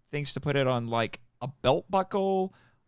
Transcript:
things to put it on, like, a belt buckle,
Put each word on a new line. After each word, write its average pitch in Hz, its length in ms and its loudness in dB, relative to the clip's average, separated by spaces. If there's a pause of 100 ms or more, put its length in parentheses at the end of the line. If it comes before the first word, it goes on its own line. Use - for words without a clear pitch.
(120)
things 147 220 -4
to 147 60 -6
put 143 140 0
it 135 140 2
on, 120 200 0
like, 117 300 0 (220)
a 139 80 -8
belt 156 420 0
buckle, 190 640 0 (360)